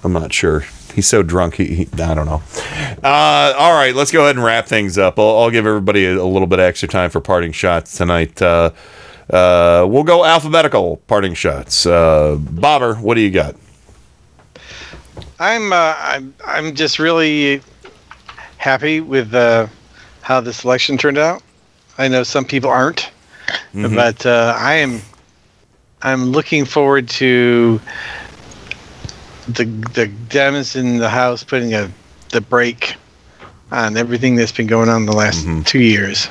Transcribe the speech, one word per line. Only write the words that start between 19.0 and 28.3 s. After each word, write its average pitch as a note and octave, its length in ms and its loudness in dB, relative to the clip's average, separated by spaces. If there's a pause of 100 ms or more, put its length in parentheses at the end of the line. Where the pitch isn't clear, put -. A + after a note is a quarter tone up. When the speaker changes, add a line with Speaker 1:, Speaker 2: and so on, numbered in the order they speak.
Speaker 2:
with, C3 340 -4
uh, A#2 340 2 (520)
how C3 220 -2
this A#2 240 -10
election B2+ 320 0
turned C#3 180 0
out. D#3+ 260 -2 (540)
I C3+ 120 -2
know B2+ 160 2
some C3+ 200 -4
people C3+ 240 -4
aren't, B2+ 420 -2 (640)
Speaker 1:
Mm-hmm. G#2+ 200 -4
Speaker 2:
but, A#2 300 0
uh, A#2 340 2
I C3 180 0
am, B2+ 260 -2 (1000)
I'm C3 260 -2
looking C#3+ 380 0
forward C#3 460 2
to A#2+ 680 2 (1700)